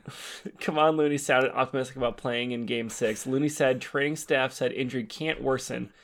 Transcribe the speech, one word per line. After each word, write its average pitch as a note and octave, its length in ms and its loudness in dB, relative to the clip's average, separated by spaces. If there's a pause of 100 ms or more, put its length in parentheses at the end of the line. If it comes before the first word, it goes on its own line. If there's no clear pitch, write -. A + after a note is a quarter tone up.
(280)
<laughs> - 300 -14
Kevon D#3 400 4
Looney D3 180 4
sounded C3 360 4
optimistic C3 440 -2
about B2 220 0
playing B2 320 -2
in A#2+ 160 -4
Game A#2 240 -2
Six. A2 380 -2
Looney C#3 200 2
said C3+ 320 2
training C#3+ 360 -2
staff C3 360 0
said B2+ 200 -2
injury B2+ 320 -4
can't D#3 360 -4
worsen, B2+ 500 -2 (140)